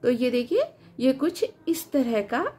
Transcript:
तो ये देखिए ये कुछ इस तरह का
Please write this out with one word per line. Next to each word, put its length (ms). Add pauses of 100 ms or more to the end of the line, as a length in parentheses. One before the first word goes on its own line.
तो 100
ये 180
देखिए 320 (360)
ये 160
कुछ 300 (240)
इस 240
तरह 300
का 220 (140)